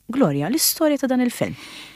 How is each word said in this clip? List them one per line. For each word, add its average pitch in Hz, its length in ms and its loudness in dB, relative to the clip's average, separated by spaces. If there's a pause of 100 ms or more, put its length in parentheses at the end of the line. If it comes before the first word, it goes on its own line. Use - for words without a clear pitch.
Gloria, 165 400 2
l-istorja 302 480 2
ta' 262 160 -2
dan 247 160 2
il-film? - 300 -4 (380)